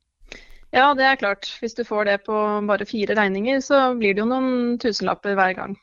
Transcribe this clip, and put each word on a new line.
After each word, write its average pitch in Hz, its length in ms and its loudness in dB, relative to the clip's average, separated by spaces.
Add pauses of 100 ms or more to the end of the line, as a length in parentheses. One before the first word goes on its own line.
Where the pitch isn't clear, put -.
(720)
Ja, 277 220 6
det 262 100 0
er 269 160 4
klart. 202 300 -4 (100)
Hvis 226 160 -8
du 240 80 -4
får 214 220 -2
det 202 120 0 (120)
på 214 100 0 (300)
bare 208 180 0
fire 208 300 -2
regninger, 214 420 2
så 269 300 2 (100)
blir 202 140 2
det 202 80 -2
jo 226 80 0
noen 247 500 -2
tusenlapper 196 560 -2
hver 185 220 2
gang. - 260 -8